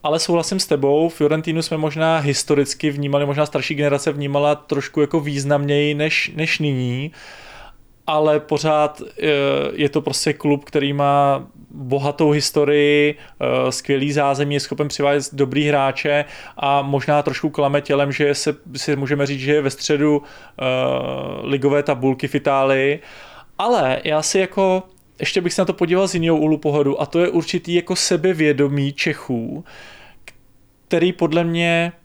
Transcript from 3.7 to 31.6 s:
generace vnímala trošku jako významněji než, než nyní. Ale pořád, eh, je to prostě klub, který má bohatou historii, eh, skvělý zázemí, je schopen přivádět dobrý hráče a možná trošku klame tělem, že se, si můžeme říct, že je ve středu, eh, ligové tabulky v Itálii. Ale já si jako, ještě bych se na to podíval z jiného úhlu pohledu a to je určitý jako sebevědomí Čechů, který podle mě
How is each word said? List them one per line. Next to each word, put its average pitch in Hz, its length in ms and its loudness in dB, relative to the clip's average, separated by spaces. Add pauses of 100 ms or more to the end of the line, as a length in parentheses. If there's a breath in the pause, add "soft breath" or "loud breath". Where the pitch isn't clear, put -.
generace 143 380 0
vnímala 143 420 0
trošku - 460 -4
jako 151 200 2
významněji 143 760 0
než, 151 400 -2
než 156 240 -2
nyní. 135 540 -2 (960 loud breath)
Ale 151 340 2
pořád, 151 600 0
eh, - 240 -8 (480)
je 147 140 0
to 143 120 0
prostě 139 320 -2
klub, 143 320 0
který 143 280 -2
má 143 540 2 (240)
bohatou 143 600 0
historii, 147 880 2
eh, 127 540 -2
skvělý 139 400 -2
zázemí, 139 420 0
je 143 60 0
schopen 147 280 -4
přivádět 143 440 0
dobrý 139 360 0
hráče 143 560 0 (320 loud breath)
a 139 260 0
možná 139 400 0
trošku 143 280 -2
klame 143 300 0
tělem, 143 320 0
že 143 220 2
se, 147 220 -2 (200)
si 139 200 -2
můžeme 139 300 0
říct, 139 140 -4
že 135 140 0
je 151 80 2
ve 135 80 0
středu, 147 520 0
eh, - 420 -14 (800)
ligové 139 400 0
tabulky 135 460 0
v - 60 -6
Itálii. 135 680 2 (580 loud breath)
Ale 180 460 0
já 151 180 0
si - 160 0
jako, 185 440 0 (380)
ještě - 200 -2
bych 175 120 -2
se 196 100 0
na 180 40 2
to 180 60 -2
podíval 180 360 2
z - 60 -6
jiného 165 220 2
úhlu 156 220 2
pohledu 143 420 0
a 147 60 -2
to 170 140 -2
je 180 80 4
určitý 170 460 -2
jako 175 220 0
sebevědomí 147 960 0
Čechů, 139 720 -6 (1200 loud breath)
který 175 240 2
podle 170 320 0
mě 170 480 0 (120)